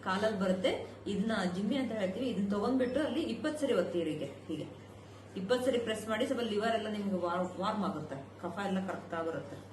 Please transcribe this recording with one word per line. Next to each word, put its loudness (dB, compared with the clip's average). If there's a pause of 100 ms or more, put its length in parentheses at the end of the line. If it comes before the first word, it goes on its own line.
ಕಾಲಲ್ಲಿ 2
ಬರುತ್ತೆ. 2 (200)
ಇದನ್ನ 0 (240)
ಜಿಮ್ಮಿ 2
ಅಂತ 0
ಹೇಳ್ತೀವಿ. 0
ಇದನ್ನ 2
ತಗೊಂಡ್ಬಿಟ್ಟು 4
ಅಲ್ಲಿ 2
ಇಪ್ಪತ್ತು 0
ಸರಿ 4
ಒತ್ತಿ 2
ಹೀಗೆ, -2
ಹೀಗೆ -6 (720)
ಇಪ್ಪತ್ತು 2
ಸರಿ 4
ಪ್ರೆಸ್ -2
ಮಾಡಿ. 2
ಸ್ವಲ್ಪ 0
ಲಿವರ್ 2
ಎಲ್ಲ 0
ನಿಮ್ಗೆ 0
ವಾರ್-, 0
ವಾರ್ಮ್ 0
ಆಗುತ್ತೆ, -4 (280)
ಕಫ -4
ಎಲ್ಲ 2
ಕರಗ್ತಾ -4
ಬರುತ್ತೆ. -4 (160)